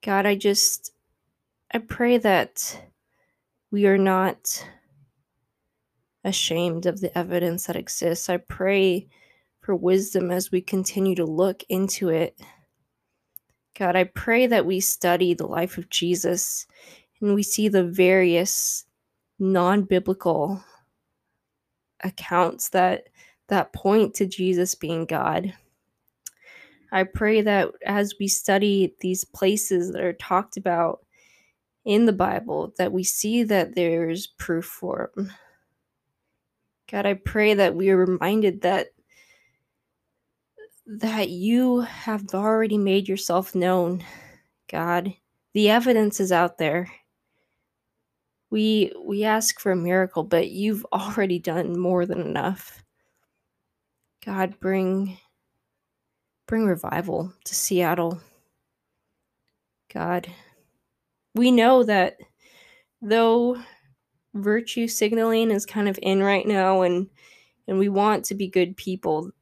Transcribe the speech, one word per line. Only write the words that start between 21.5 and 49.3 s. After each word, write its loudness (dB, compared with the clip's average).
accounts -4
that, 0
that -2
point 2
to -2
Jesus -2
being -6
God. -2
I 2
pray 0
that 2
as -2
we -4
study 0
these -4
places -2
that -6
are -2
talked -4
about -2
in 4
the 4
Bible, -2
that 0
we -2
see -2
that 0
there's -2
proof -6
for -8
'em. -8
God, -2
I 2
pray 2
that 4
we 2
are 6
reminded 2
that, 0
that -2
you 2
have -8
already 2
made 2
yourself -2
known, 0
God. -4
The 4
evidence 4
is 0
out 2
there. -2
We, 2
we -4
ask 0